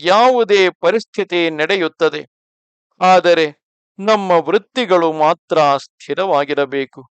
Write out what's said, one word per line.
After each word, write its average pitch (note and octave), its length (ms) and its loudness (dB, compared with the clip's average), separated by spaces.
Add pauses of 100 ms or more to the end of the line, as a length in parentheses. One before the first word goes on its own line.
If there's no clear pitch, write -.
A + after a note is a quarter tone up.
ಯಾವುದೇ A3 560 2 (180)
ಪರಿಸ್ಥಿತಿ F#3 600 -4 (100)
ನಡೆಯುತ್ತದೆ, D#3+ 720 -4 (800)
ಆದರೆ F3 440 4 (540)
ನಮ್ಮ G3 320 -2 (160)
ವೃತ್ತಿಗಳು F#3 640 0
ಮಾತ್ರ D#3 440 -2 (200)
ಸ್ಥಿರವಾಗಿರಬೇಕು. C#3+ 1200 -4 (120)